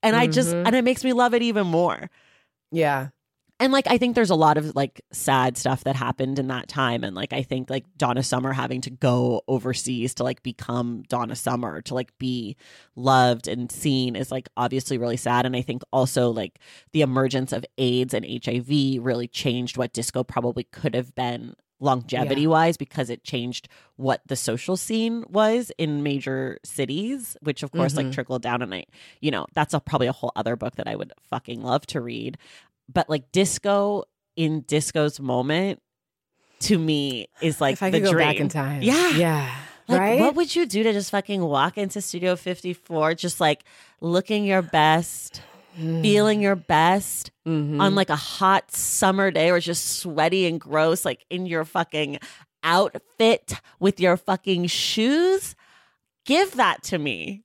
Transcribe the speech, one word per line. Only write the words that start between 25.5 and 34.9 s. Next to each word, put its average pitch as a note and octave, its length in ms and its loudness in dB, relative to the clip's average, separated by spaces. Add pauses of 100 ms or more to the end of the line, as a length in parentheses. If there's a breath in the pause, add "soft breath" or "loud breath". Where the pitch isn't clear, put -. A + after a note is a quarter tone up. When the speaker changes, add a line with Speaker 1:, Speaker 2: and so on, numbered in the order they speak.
Speaker 1:
in D3+ 240 -2
major C3+ 640 -4
cities, G3 760 -6
which D3+ 200 -4
of D3 120 -10
course, D3 240 0
like, C3+ 80 -2
Speaker 2:
Mm-hmm. C3 80 -6
Speaker 1:
trickled C3 280 -6
down. A#2+ 200 -2
And F#2+ 120 -6
I, F2+ 120 -10 (340 loud breath)
you D3 120 -2
know, F#2+ 220 -6
that's D3+ 200 0
a, D3+ 80 0
probably B2+ 260 0
a C3 60 0
whole - 220 -6
other A2 200 -2
book A2+ 220 -8
that - 100 -8
I A2 80 -6
would F#2+ 160 -10 (180)
fucking A#2 320 -8
love B2 260 -2
to D3+ 120 -6
read. A#2+ 380 -10 (500 loud breath)
But, D#3 220 -2
like, D3 240 -4
disco G3+ 720 0 (320)
in D#3 240 0
disco's D3+ 580 0